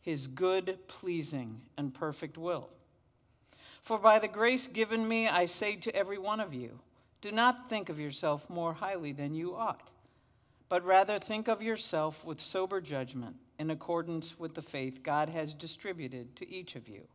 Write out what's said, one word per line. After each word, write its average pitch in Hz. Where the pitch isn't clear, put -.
his 139
good, 185
pleasing, 139
and 139
perfect 151
will. 165
For 220
by 214
the 214
grace 233
given 220
me, 226
I 180
say 208
to 208
every 196
one 208
of 180
you, 120
do 202
not 240
think 208
of 151
yourself 147
more 170
highly 170
than 143
you 165
ought, -
but 180
rather 190
think 214
of 220
yourself 165
with 160
sober 190
judgment 131
in 156
accordance 165
with 160
the 160
faith 131
God 151
has 156
distributed 147
to -
each 180
of 110
you. 101